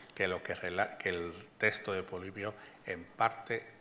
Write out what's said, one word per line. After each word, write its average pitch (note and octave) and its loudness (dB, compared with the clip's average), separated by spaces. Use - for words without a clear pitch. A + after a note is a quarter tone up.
que, F#2+ 4
lo F2+ 0
que, - -2
rela-, F2+ 0
que - 0
el E2+ -2
texto G#2+ 4
de F#2+ 2
Polibio G2 -4
en F2 -2
parte - 0